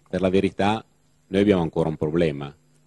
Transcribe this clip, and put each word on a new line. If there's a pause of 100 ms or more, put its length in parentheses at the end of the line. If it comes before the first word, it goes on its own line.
Per
la
verità, (400)
noi
abbiamo
ancora
un
problema. (320)